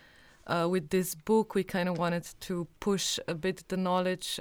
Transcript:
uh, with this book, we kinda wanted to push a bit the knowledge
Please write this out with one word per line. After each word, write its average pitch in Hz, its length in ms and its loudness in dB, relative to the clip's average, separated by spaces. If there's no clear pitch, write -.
uh, 170 240 2
with 180 200 0
this 185 260 0
book, 220 380 2
we 190 100 2
kinda 175 280 0
wanted 170 340 0
to 175 280 -4
push - 480 0
a 165 80 -2
bit 185 340 -4
the 190 80 -4
knowledge 185 640 0